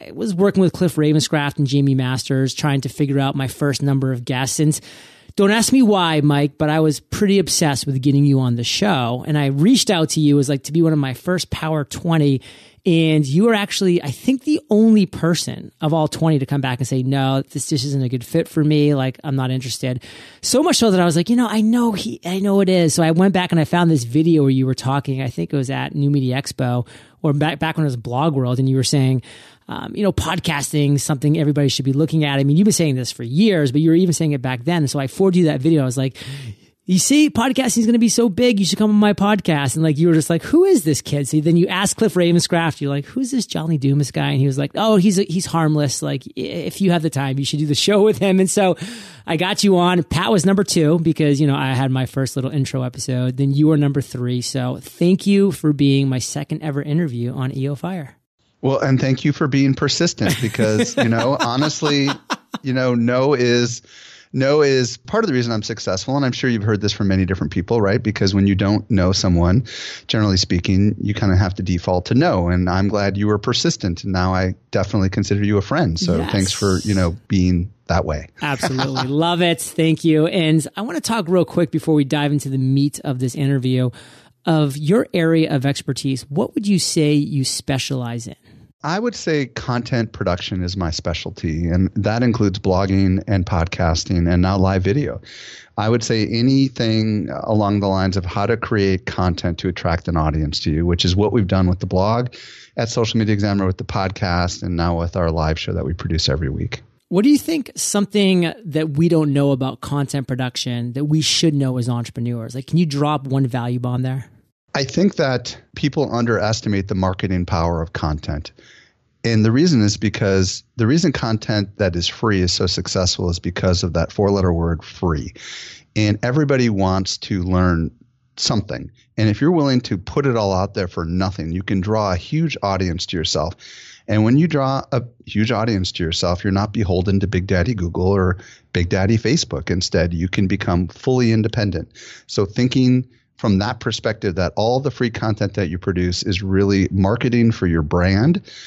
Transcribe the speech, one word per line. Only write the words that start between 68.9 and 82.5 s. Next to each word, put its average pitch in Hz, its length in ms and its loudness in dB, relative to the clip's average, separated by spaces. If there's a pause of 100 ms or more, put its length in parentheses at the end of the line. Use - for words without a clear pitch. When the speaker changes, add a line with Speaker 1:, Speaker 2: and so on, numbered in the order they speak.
Speaker 2:
someone, 90 540 2 (420)
generally 107 300 2
speaking, 95 640 2
you 104 120 -2
kinda 104 220 0
have 95 220 2
to 98 80 -6
default 90 420 -2
to - 80 0
no. 117 360 2
And 90 200 0
I'm 95 160 0
glad 101 300 -2
you 101 100 -2
were 104 100 2
persistent. 104 680 -2
And 98 80 -6
now 92 200 0
I 92 220 0 (160)
definitely 98 380 -2
consider 101 360 -2
you 104 140 2
a 95 40 0
friend. 92 360 -2
So 85 200 0
Speaker 1:
Yes. 82 120 -4
Speaker 2:
thanks 98 220 0
for, 95 320 0
you 104 100 0
know, 90 220 0 (100)
being 92 420 2 (200)
that 82 160 0
way. 73 240 -6 (140)
Speaker 1:
Absolutely. 135 600 -2
Speaker 2:
<laughs> 127 60 -4
Speaker 1:
Love 165 340 0
it. 170 180 0
Thank 160 440 0
you. 156 240 4
And 160 480 0
I 196 60 -6
wanna 277 180 -6
talk 226 280 -2
real 180 160 2
quick - 280 -2
before 160 240 0
we 147 80 2
dive 147 260 -2
into 143 180 -2
the 135 100 -2